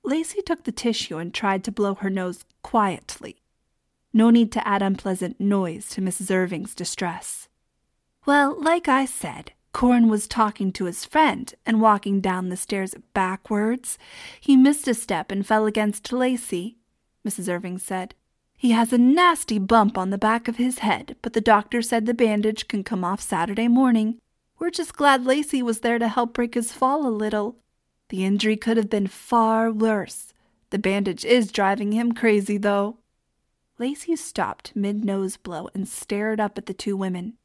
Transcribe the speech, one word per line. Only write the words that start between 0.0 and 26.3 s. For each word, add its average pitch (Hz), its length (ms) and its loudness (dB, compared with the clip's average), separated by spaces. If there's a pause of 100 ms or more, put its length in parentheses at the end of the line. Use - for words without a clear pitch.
Lacey 320 400 -2
took 339 220 -4
the 226 80 -6
tissue 220 460 -4
and 175 140 -8
tried 196 320 -2
to 214 80 -6
blow 202 220 -2
her 196 160 -4
nose 185 340 -6 (180)
quietly. - 800 -2 (720)
No 226 180 6
need 233 220 6
to - 140 -4
add 202 160 0
unpleasant 190 560 -4
noise 190 520 -2
to - 100 -8
Missus 185 300 -4
Irving's 185 440 -2
distress. - 760 -8 (760)
"Well, 285 340 4
like 330 280 2
I 269 160 4
said, - 480 -10 (200)
Corin 247 360 6
was 214 180 2
talking 208 460 0
to 185 140 -4
his 175 180 -8
friend 294 500 0 (100)
and 226 160 2
walking 202 400 2
down 185 280 -2
the 180 80 -6
stairs 190 380 -6 (180)
backwards. 208 880 -2 (420)
He 277 160 6
missed 277 320 6
a 240 60 2
step 180 360 -4
and 196 160 -4
fell 214 200 2
against 214 460 -2
Lacey," 240 680 -2 (440)
Missus 196 260 -6
Irving 180 300 -6
said. 185 360 -8 (420)
"He 247 140 2
has 233 220 2
a 247 60 4
nasty 302 600 4
bump 208 400 4
on 185 100 -2
the 196 80 -2
back 220 320 0
of 233 80 -6
his 247 220 -2
head, - 420 -2
but - 140 -8
the 226 60 2
doctor 220 420 2
said 233 240 -2
the 240 80 0
bandage 214 540 0
can 202 160 -4
come 190 200 -4
off 185 160 -4
Saturday 202 480 -2
morning. 233 500 4 (400)
We're 339 120 -2
just 339 260 -8
glad 269 300 4
Lacey 277 360 0
was 226 180 -2
there 233 180 0
to 233 100 0
help 240 240 -2